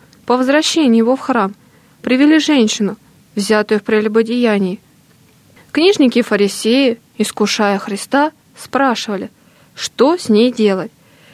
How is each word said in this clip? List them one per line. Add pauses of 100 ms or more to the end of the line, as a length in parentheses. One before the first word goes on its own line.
(260)
по
возвращении
его
в
храм (480)
привели
женщину, (380)
взятую
в
прелюбодеянии. (920)
Книжники
и
фарисеи, (220)
искушая
Христа, (260)
спрашивали, (460)
что
с
ней
делать. (420)